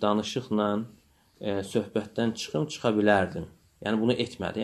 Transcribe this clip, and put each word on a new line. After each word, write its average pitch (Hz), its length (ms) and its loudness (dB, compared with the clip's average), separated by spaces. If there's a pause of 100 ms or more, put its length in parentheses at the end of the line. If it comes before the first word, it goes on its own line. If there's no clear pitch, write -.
danışıqla, 107 680 0 (720)
e, 104 100 -4 (220)
söhbətdən 113 640 -2
çıxım, 151 320 -4
çıxa 127 320 -2
bilərdim." 95 480 4 (380)
Yəni, 107 160 0
bunu 117 120 4
etmədi. 95 520 -2